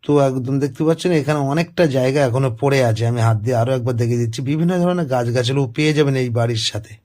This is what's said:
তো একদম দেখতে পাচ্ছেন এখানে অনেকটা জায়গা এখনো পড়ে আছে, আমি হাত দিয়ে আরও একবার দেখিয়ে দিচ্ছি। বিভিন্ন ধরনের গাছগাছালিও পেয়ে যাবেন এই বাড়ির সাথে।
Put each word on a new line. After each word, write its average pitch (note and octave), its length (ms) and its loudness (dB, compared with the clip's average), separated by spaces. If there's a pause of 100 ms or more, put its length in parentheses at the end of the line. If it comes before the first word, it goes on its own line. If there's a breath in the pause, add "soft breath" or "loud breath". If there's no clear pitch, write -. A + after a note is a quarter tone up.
তো - 80 -2 (160)
একদম C3 360 -2
দেখতে C#3+ 240 -6
পাচ্ছেন E3 240 0
এখানে D3+ 280 0 (120)
অনেকটা E3+ 320 0 (140)
জায়গা C3 300 2
এখনো C3 220 0 (120)
পড়ে C#3 180 2 (100)
আছে, A2+ 220 0
আমি A#2+ 160 -2
হাত A2 160 2
দিয়ে B2 180 0
আরও B2 160 0
একবার B2 240 -2
দেখিয়ে A#2+ 200 0
দিচ্ছি। A#2 180 -4 (100)
বিভিন্ন E3+ 320 0
ধরনের F3 320 0
গাছগাছালিও B2 520 0 (100)
পেয়ে D3+ 220 2
যাবেন C#3 260 2
এই B2 60 -2
বাড়ির A#2 420 -2
সাথে। - 220 -12 (120)